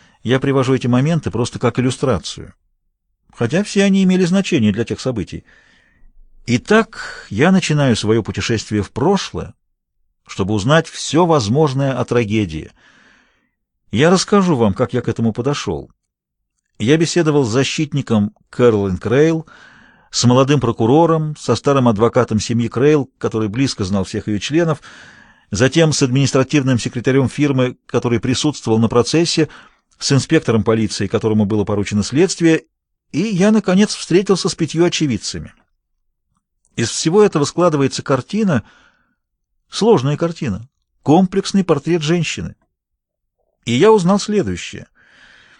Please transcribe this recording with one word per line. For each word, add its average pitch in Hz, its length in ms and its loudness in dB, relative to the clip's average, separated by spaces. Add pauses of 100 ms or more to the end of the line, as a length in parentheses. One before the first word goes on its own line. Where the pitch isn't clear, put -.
(220)
Я 127 200 0
привожу 135 340 0
эти 127 120 -4
моменты 127 440 0
просто 113 260 -4
как 120 220 -2
иллюстрацию, 123 760 -4 (800)
хотя 139 300 -2
все 196 220 0
они 196 180 2
имели 185 220 2
значение 175 480 0
для 117 100 -2
тех 107 160 -6
событий. 98 460 -8 (1000)
Итак, - 840 -2
я 127 200 2
начинаю 147 460 2
своё 110 280 0
путешествие 104 600 -4
в - 80 -10
прошлое, 156 600 -4 (760)
чтобы 101 280 -4
узнать 147 340 2
всё - 360 0
возможное 139 720 0
о 123 60 -4
трагедии. 107 680 -2 (1160)
Я 139 200 2
расскажу 180 480 2
вам, 107 160 2
как - 200 -2
я 127 60 0
к - 80 -4
этому 113 240 -2
подошёл. 110 580 -6 (880)
Я 127 200 2
беседовал 156 480 2
с 107 40 -2
защитником 123 840 -2 (140)
Кэролайн 101 480 2
Крейл, 156 500 0 (640)
с - 120 -4
молодым 131 360 4
прокурором, 151 760 2
со - 180 -2
старым 135 320 2
адвокатом 113 520 2
семьи 117 280 -2
Крейл, 139 520 0
который 110 280 -2
близко 117 360 -4
знал 95 220 -2
всех - 220 -8
её 104 120 -2
членов, 160 420 -2 (720)
затем 135 420 2
с - 80 0
административным 131 760 2
секретарём 127 500 0
фирмы, 131 560 -2
который 117 340 -2
присутствовал 120 600 -2
на 113 80 2
процессе, 151 600 0 (500)
с - 120 -4
инспектором 135 520 2
полиции, 110 420 0
которому 107 400 0
было 104 180 -2
поручено 104 380 -2
следствие, 160 600 0 (480)
и 143 100 -4
я, 208 300 2
наконец, 202 420 2
встретился 190 560 0
с - 60 -6
пятью 160 280 -2
очевидцами. 123 680 -4 (1200)
Из 117 140 -4
всего 185 320 2
этого 165 240 2
складывается 151 560 0
картина, 151 600 -2 (1080)
сложная 147 480 2
картина, 127 500 -6 (360)
комплексный 190 600 2
портрет 160 380 -2
женщины. 151 540 -4 (1080)
И 110 100 -4
я 180 180 6
узнал 196 280 4
следующее. 131 680 -6 (720)